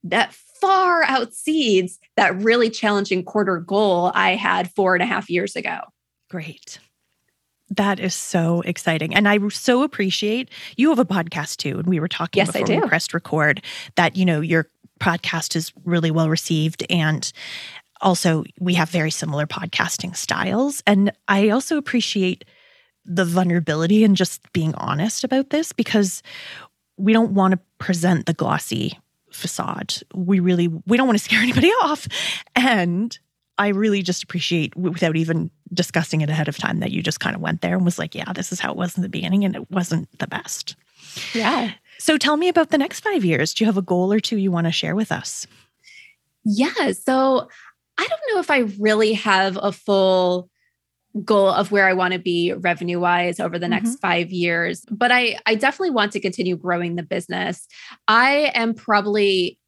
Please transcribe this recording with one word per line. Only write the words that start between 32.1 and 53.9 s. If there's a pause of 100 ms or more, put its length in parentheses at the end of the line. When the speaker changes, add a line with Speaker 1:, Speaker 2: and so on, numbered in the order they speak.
Speaker 2:
And (400)
I
really
just
appreciate,
w-,
without
even (240)
discussing
it
ahead
of
time,
that
you
just
kind
of
went
there
and
was
like,
"Yeah,
this
is
how
it
was
in
the
beginning."
And
it
wasn't (120)
the
best. (580)
Speaker 1:
Yeah. (260)
Speaker 2:
So
tell
me
about
the
next
five
years.
Do
you
have
a
goal
or
two
you
want
to
share
with
us? (960)
Speaker 1:
Yeah.
So (500)
I
don't (120)
know
if
I (200)
really
have
a
full (760)
goal
of
where
I
want
to
be
revenue-wise
over
the
next